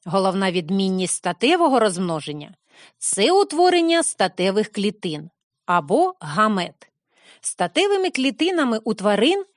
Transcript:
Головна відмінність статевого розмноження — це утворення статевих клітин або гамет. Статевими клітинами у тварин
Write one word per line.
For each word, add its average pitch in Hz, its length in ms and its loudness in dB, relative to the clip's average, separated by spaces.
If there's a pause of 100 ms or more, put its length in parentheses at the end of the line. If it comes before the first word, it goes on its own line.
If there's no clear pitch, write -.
Головна 190 460 0
відмінність 185 640 -2
статевого 269 640 0
розмноження — 165 760 -4 (420)
це 220 340 0
утворення 339 720 2
статевих 196 680 -2
клітин 175 580 -6 (360)
або 185 540 0
гамет. 175 720 -2 (520)
Статевими 370 680 0
клітинами 269 720 0
у 220 100 -2
тварин 220 520 0 (120)